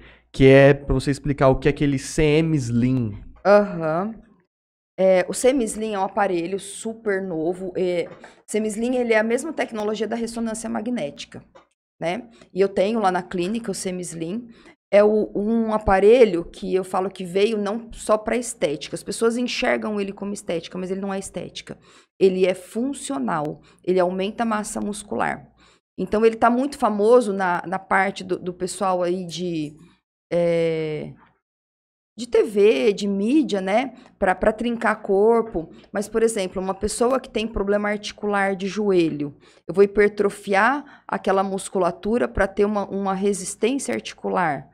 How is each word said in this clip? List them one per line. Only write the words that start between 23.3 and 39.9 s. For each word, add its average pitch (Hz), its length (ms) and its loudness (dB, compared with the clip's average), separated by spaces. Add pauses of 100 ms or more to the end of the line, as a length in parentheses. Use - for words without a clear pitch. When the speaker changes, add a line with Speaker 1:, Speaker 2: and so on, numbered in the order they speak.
Speaker 2:
ele 185 160 2
aumenta 190 420 -2
a - 20 -2
massa 214 360 -4
muscular. 208 680 -6 (500)
Então, 208 280 0
ele 226 100 2
tá 233 140 4
muito 262 280 0
famoso 214 540 4
na, 185 340 -2
na 175 140 -6
parte 190 420 0
do, 185 160 -4
do 175 160 -8
pessoal 185 480 -2
aí 180 240 -2
de, 160 520 -6 (540)
é, 160 840 0 (1080)
de 247 80 -10
T 226 160 4
V, 220 480 4
de 202 160 -4
mídia, 202 540 0
né? 220 320 -2 (260)
Pra, 185 160 2
pra - 160 2
trincar 226 460 -2
corpo. 214 720 2 (220)
Mas, 202 160 -4
por 220 120 -2
exemplo, 196 400 0
uma 190 120 -2
pessoa 233 440 0
que 247 120 -8
tem 226 180 -4
problema 208 420 -2
articular 202 680 -2
de 196 100 -6
joelho, 175 720 0 (280)
eu 170 80 -8
vou 196 120 6
hipertrofiar 208 1200 0